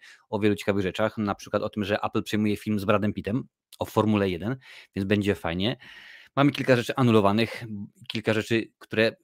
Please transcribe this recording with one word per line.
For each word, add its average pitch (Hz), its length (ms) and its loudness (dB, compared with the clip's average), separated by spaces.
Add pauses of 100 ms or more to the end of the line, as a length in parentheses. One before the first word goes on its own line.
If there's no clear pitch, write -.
(300)
o 110 80 -4
wielu 104 160 2
ciekawych 101 280 0
rzeczach, 107 360 -2
na 101 160 -2
przykład - 280 -4
o 107 60 -4
tym, 104 160 -4
że 101 160 0
Apple 107 220 -2
przejmuje 104 340 0
film 107 220 -4
z 98 60 -6
Bradem 104 280 2
Pittem 101 360 -6 (300)
o - 60 -6
Formule 107 460 2
jeden, 92 260 -4 (400)
więc 98 120 -2
będzie 101 260 2
fajnie. 92 420 -4 (600)
Mamy 139 140 4
kilka 131 260 2
rzeczy 120 200 -2
anulowanych, 110 680 2 (440)
kilka 110 260 -2
rzeczy, 110 440 -2
które 110 460 0